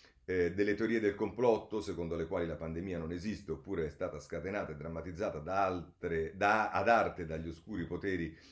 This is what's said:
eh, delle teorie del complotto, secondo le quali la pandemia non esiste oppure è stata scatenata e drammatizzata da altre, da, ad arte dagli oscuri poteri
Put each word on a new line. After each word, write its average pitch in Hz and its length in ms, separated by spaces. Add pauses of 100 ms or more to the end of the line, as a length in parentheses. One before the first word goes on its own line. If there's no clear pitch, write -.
(240)
eh, 90 300
delle 101 220
teorie 113 240
del 104 160
complotto, 110 640
secondo 85 340
le 82 120
quali 87 180
la 80 100
pandemia 82 440
non 80 120
esiste 90 400
oppure 90 360
è - 20
stata 82 300
scatenata 87 520
e 76 40
drammatizzata 82 640
da 92 260
altre, 85 720
da, 104 320
ad 98 180
arte 92 380
dagli 80 240
oscuri 85 360
poteri 85 520 (140)